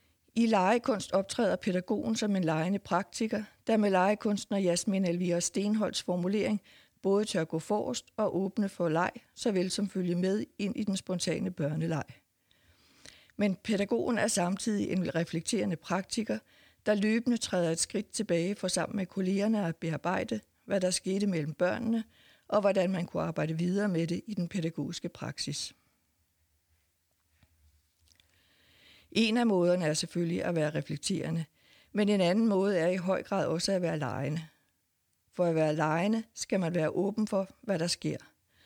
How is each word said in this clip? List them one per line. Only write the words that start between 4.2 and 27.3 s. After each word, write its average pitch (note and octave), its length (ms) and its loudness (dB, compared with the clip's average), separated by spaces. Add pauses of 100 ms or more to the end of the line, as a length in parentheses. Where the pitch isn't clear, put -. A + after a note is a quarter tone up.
Jasmin F#3+ 480 2
Elvira F3 340 0
Stenholds G#3 640 0
formulering G3 580 0 (400)
både G3 240 2
tør E3 180 -2
gå D#3+ 160 -4
forrest A3+ 460 -4 (120)
og G#3+ 200 0
åbne G3 320 0
for E3+ 200 -2
leg, E3 220 2 (240)
såvel F#3 360 0
som G#3+ 180 -2
følge F3 260 -2
med F#3+ 300 0 (140)
ind G3 160 -2
i G#3+ 80 -4
den F#3+ 140 -2
spontane F3+ 540 -2
børneleg. D#3 520 -2 (1300)
Men G3+ 180 2
pædagogen A3+ 640 0
er G#3+ 100 2
samtidig G3 640 0
en F3 260 -2
reflekterende E3+ 600 -2
praktiker, G#3+ 640 -4 (460)
der G#3+ 100 4
løbende A3+ 420 2
træder F3 340 0
et E3 80 -2
skridt - 320 -4
tilbage F#3 440 0
for F#3 120 -6
sammen F3 280 -2
med F#3+ 100 -2
kollegerne G3+ 600 0
at E3 100 -2
bearbejde, F3+ 640 -2 (260)
hvad G3+ 160 0
der F#3 100 2
skete G3 360 -2
mellem D#3 260 -2
børnene, A3 500 0 (440)
og G#3 140 2
hvordan F#3+ 280 4
man F3 160 -2
kunne E3 180 -4
arbejde D#3+ 340 -2
videre F#3 300 0
med E3 200 0
det E3+ 200 -2
i G#3+ 60 -8
den F3 140 -2
pædagogiske E3 640 -6
praksis. - 640 -8 (3500)